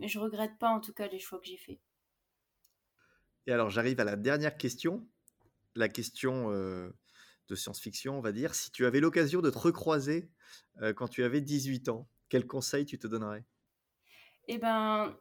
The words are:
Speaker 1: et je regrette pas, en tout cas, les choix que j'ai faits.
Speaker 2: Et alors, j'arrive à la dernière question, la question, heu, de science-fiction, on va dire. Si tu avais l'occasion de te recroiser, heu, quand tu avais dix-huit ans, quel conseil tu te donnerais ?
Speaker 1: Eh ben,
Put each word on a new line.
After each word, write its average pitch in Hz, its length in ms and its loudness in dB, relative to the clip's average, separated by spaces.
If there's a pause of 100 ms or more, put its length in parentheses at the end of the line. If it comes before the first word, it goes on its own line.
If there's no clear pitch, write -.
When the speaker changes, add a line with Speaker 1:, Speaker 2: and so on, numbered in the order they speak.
Speaker 1:
et 208 80 -4
je 214 100 -4
regrette 214 400 -4
pas, 233 120 2
en 220 100 2
tout 214 120 -12
cas, 202 140 -6
les 190 120 -8
choix - 200 -12
que - 60 -20
j'ai 370 120 -14
faits. - 220 -16 (1700)
Speaker 2:
Et 127 80 2
alors, 117 160 4
j'arrive 117 320 2
à - 20 6
la 104 140 0
dernière 147 400 2
question, 170 500 -4 (680)
la 110 120 2
question, 120 640 -2
heu, 95 420 -4 (540)
de 101 80 -6
science-fiction, 110 640 -6
on 135 40 -6
va 113 100 0
dire. 127 240 -2
Si - 160 -6
tu 127 140 2
avais 123 140 6
l'occasion 160 420 4
de 160 80 4
te - 80 0
recroiser, 160 720 2 (520)
heu, 110 120 2
quand 123 140 -4
tu 123 160 0
avais 127 180 4
dix-huit 135 480 -2
ans, 117 200 -4 (200)
quel 127 160 4
conseil 139 400 -2
tu 143 140 -10
te 113 80 -8
donnerais ? 107 380 -4 (1040)
Speaker 1:
Eh 233 80 -4
ben, 220 640 2